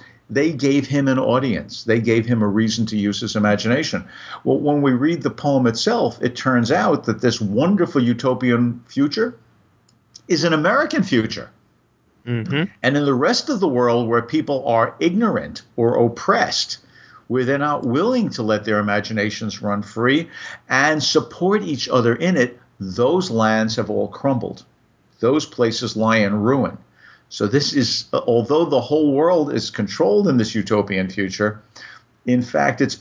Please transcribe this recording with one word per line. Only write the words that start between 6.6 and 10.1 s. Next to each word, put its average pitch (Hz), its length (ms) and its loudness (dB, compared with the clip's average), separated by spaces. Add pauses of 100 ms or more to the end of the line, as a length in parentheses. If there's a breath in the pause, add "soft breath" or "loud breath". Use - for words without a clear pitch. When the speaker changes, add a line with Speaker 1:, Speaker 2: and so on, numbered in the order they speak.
Speaker 1:
out 180 340 2
that - 180 -2
this 120 180 2
wonderful 151 640 2
utopian 120 840 0
future 220 500 -2 (880)